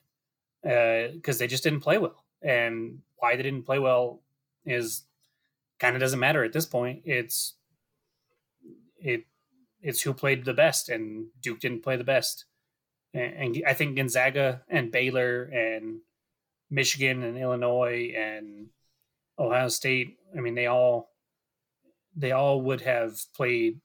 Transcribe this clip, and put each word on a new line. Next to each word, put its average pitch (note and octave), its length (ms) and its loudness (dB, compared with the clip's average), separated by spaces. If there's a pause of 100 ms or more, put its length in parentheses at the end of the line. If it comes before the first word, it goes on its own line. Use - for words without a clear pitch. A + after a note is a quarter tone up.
(640)
uh, A#2 440 4 (140)
'cause B2+ 160 -2
they A#2+ 80 0
just A#2+ 180 -2
didn't D3+ 160 0
play E3 180 2
well. - 260 -4 (160)
And A#2 600 -2 (160)
why A#2+ 200 0
they C3 60 -2
didn't C3+ 240 -6
play C3+ 120 0
well B2 440 2 (420)
is, A#2+ 380 -4 (760)
kinda B2 200 2
doesn't C3 220 0
matter C#3 220 4
at A2 120 -2
this D#3+ 100 0
point. B2 400 -4
It's, B2 500 -4 (1400)
it, B2 280 -4 (560)
it's D#3 180 -4
who C#3 140 0
played C3+ 320 0
the C3 80 -2
best, D3 340 2
and A2 380 -6 (160)
Duke A#2 180 -6
didn't B2 220 -4
play C3 140 -2
the B2 80 -4
best. - 420 0 (680)
And, - 420 -4
and E3 100 -2
I C#3 60 6
think C#3 240 0
Gonzaga C3 720 2
and - 240 0
Baylor B2 520 0
and A2+ 560 -4 (720)
Michigan C3+ 520 0
and A#2+ 160 -6
Illinois B2 760 0
and G#2+ 540 -8 (720)
Ohio B2 300 2
State, B2+ 500 -2 (180)
I C#3 40 -8
mean, A#2 140 -4
they A#2+ 120 0
all, B2 480 2 (1000)
they C3+ 180 -2
all C#3 280 4
would C3 220 -2
have A#2 360 0 (160)
played, A#2+ 500 0